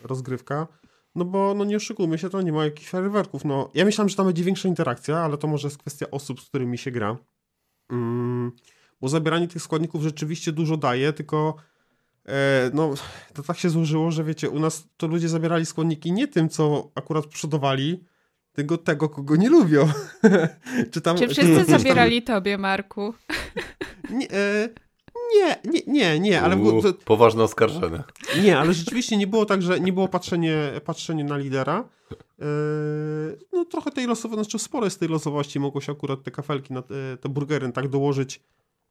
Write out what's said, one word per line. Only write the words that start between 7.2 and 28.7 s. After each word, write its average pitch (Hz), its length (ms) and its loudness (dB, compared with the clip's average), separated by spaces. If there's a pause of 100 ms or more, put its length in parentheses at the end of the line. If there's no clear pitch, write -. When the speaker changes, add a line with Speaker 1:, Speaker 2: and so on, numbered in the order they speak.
Speaker 1:
Mm, 120 600 -2 (480)
bo 131 80 -4
zabieranie 165 400 0
tych 165 140 -12
składników 160 400 -4
rzeczywiście 156 500 -4
dużo 160 240 -2
daje, 139 360 0
tylko, 151 420 -2 (760)
e, 135 460 2
no, 151 200 2 (400)
to 147 80 -12
tak 170 160 -6
się 180 120 0
złożyło, 160 400 2
że 160 140 -2
wiecie, 156 260 -4
u 147 80 -4
nas 156 380 -2
to 170 100 -4
ludzie 165 220 0
zabierali 165 380 0
składniki 160 460 -2
nie 254 160 0
tym, 160 200 2
co 147 460 0
akurat 151 320 -4
przodowali, 143 760 -2 (480)
tego, 147 260 -2
tego, 156 300 0
kogo 147 280 -2
nie 214 140 6
lubią. 156 380 8 (500)
<laughs> 247 540 -2
Czy 165 80 -4
tam, 170 160 2
Speaker 2:
Czy 240 120 2
Speaker 1:
czy 214 60 0
Speaker 2:
wszyscy 170 220 8
Speaker 1:
coś - 100 6
tam - 120 8
Speaker 2:
zabierali 240 440 4
tobie, 202 360 0
Marku? 196 560 -4 (960)
Speaker 1:
Nie, 247 200 -4
e, 202 380 0 (680)
nie, 370 220 6 (160)
nie, 330 140 2
nie, 190 340 2
nie, 185 220 4
ale 175 140 4
w 196 60 4
Speaker 3:
Uuu, 220 200 6
Speaker 1:
to 196 100 4
Speaker 3:
poważne 110 500 6
oskarżenie. 107 600 0 (400)
Speaker 1:
Nie, 180 160 6
ale 160 160 4